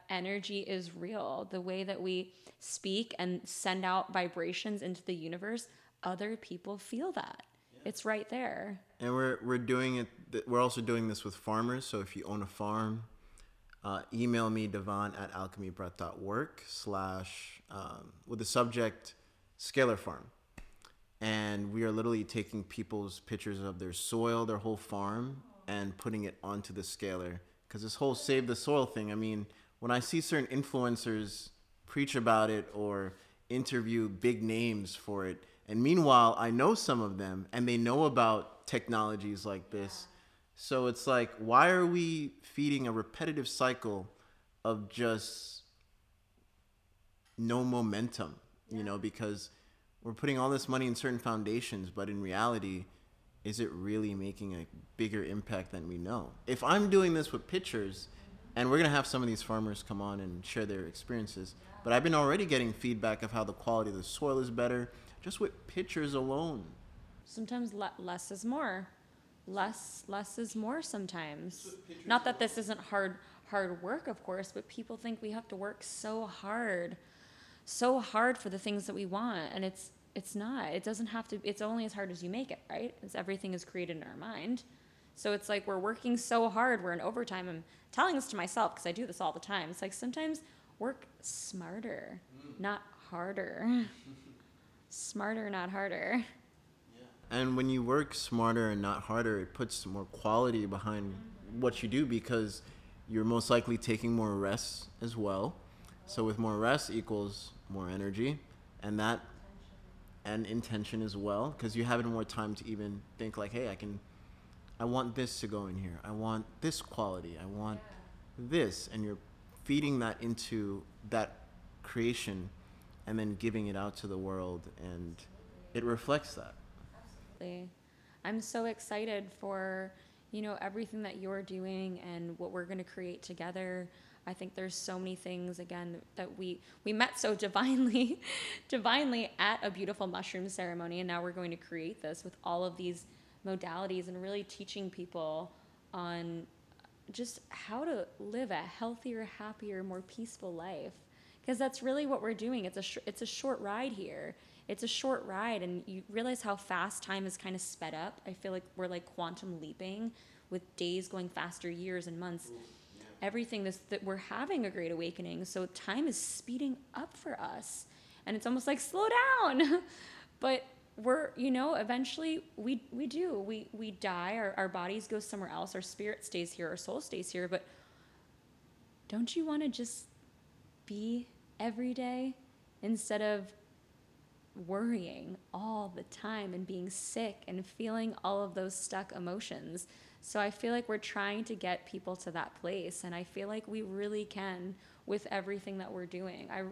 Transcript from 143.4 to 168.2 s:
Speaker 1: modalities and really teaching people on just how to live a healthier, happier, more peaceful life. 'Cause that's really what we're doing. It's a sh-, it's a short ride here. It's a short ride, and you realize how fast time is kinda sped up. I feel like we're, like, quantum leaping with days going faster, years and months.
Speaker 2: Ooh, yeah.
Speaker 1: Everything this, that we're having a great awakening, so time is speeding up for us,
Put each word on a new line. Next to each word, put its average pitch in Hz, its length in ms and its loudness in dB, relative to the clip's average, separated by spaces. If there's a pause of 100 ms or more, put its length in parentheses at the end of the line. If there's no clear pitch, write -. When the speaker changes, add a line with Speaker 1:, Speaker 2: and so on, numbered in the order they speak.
Speaker 1:
modalities 185 640 -2
and 180 140 -8
really 202 240 -2
teaching 196 440 -6
people 175 640 -4 (420)
on 170 540 -4 (640)
just 240 380 -6
how 233 340 -6
to 262 240 0 (100)
live 214 340 -4
a 180 100 -2
healthier, 226 640 -6 (120)
happier, 208 460 -6
more 185 200 -6
peaceful 208 500 -10
life. 170 400 -8 (520)
'Cause 254 120 2
that's 262 260 0
really 277 220 2
what 262 160 0
we're 226 120 0
doing. 226 300 -2
It's 185 140 -4
a 196 40 -4
sh-, - 240 -6
it's - 160 -6
a 233 40 -4
short - 340 -2
ride 226 320 -2
here. 165 460 -8 (320)
It's 202 140 -6
a 233 40 0
short - 380 0
ride, 202 360 -2
and 180 240 -2
you 190 220 -8
realize 240 340 -2
how 202 140 0
fast 185 480 -2
time 196 220 -2
is 185 100 -4
kinda 185 240 -6
sped 160 340 -6
up. 160 320 -6
I 196 60 -8
feel 185 220 -6
like 185 100 -4 (140)
we're, 185 100 -2
like, 175 180 -6
quantum 170 540 -6
leaping 190 540 -6 (360)
with 180 280 -6
days 180 320 0
going 180 180 -4
faster, 175 420 -4
years 175 380 -4
and 165 100 -6
months. 175 320 -6
Speaker 2:
Ooh, 120 40 -12 (440)
yeah. - 60 -20 (180)
Speaker 1:
Everything 214 440 -2
this, 190 240 -4
that 202 160 -2
we're 196 100 -2
having 240 500 -2
a 190 60 0
great 170 220 -2
awakening, 170 500 -4
so 185 220 -4
time 240 420 -2
is 254 100 0
speeding 254 600 -4 (160)
up - 240 -8
for - 240 -6
us, - 460 -8 (380)